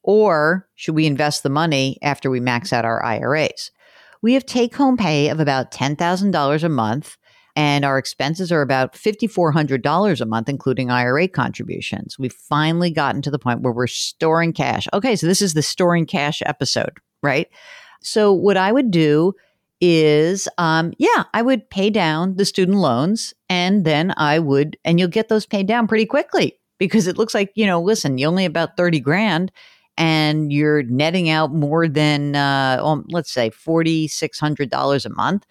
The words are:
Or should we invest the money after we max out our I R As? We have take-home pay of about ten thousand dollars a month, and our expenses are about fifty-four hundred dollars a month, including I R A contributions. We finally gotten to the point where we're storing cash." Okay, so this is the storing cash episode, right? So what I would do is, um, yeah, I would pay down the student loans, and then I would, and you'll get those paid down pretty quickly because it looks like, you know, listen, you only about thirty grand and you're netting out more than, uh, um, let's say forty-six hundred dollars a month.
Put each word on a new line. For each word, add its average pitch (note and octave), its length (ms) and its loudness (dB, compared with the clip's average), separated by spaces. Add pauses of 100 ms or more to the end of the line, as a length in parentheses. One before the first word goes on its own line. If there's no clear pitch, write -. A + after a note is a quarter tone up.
Or F#3 720 2
should - 180 -6
we D#3 140 2
invest D3 340 -2
the C#3+ 80 -2
money C#3 540 0
after C#3+ 260 -4
we B2+ 120 -2
max B2 300 -2
out A#2 140 0
our A2+ 180 -2
I A2 160 -2
R B2+ 160 -2
As? - 360 -4 (500)
We A#3 140 2
have C4+ 100 0
take-home B3 520 0
pay D3+ 320 2
of D3+ 100 -2
about C#3 320 0
ten C#3+ 240 -2
thousand F3+ 360 0
dollars D3+ 320 0
a E3+ 60 0
month, B2 480 -2 (380)
and D3 280 2
our C3+ 140 2
expenses E3 540 -4
are D#3+ 100 2
about C3 340 0
fifty-four G#3 560 0
hundred C#3 300 0
dollars D#3+ 400 0
a A#2+ 40 -4
month, A2+ 240 -4
including C3 420 -2
I B2 120 0
R B2+ 160 2
A F#3 80 2
contributions. - 920 -6
We C3 100 -4
finally E3 640 -2
gotten C#3+ 320 -2
to C#3+ 80 -6
the C#3 80 -4
point A#2 220 -2
where B2 120 -2
we're A#2+ 140 -2
storing E3 640 -2
cash." A2+ 400 -4
Okay, G#3+ 220 0
so D#3+ 100 -2
this F#3 160 2
is F3+ 140 -2
the D3+ 80 0
storing F3 420 0
cash D3 400 -4
episode, - 540 -4 (240)
right? C#3+ 240 0 (580)
So G#3 280 2
what F#3+ 240 2
I F#3+ 160 2
would B3+ 180 2
do D#3+ 420 4 (460)
is, D#3+ 680 4 (100)
um, E3 400 0
yeah, F4 260 2 (100)
I G#3+ 80 0
would B3 280 0
pay G3 200 0
down F3+ 460 0
the G3 80 0
student F#3+ 340 0
loans, D#3+ 560 0 (160)
and F#3 360 2
then D#3+ 320 0
I D3+ 220 2
would, D3 440 0
and E3+ 160 2
you'll F3+ 80 2
get A3 220 -2
those A3 160 0
paid G3 220 -4
down A3+ 200 0
pretty A3 180 2
quickly C#4 540 -2 (200)
because F#3 280 2
it F3+ 100 -4
looks A3 160 -2
like, G3+ 220 -2
you G#3+ 100 0
know, F3 160 2
listen, E3+ 360 0
you C3+ 100 0
only F3+ 160 2
about E3 320 -2
thirty F3 240 2
grand F3+ 540 0 (440)
and D#3 540 0
you're D3 320 2
netting D#3 460 0
out D#3 240 0
more D#3+ 340 0
than, D3 480 0
uh, C#3 460 0
um, D3+ 280 -2
let's E3 220 -4
say A#2 200 0
forty-six D#3+ 880 -2
hundred D3 320 -2
dollars C3+ 360 0
a A2 40 -12
month. D3 420 -2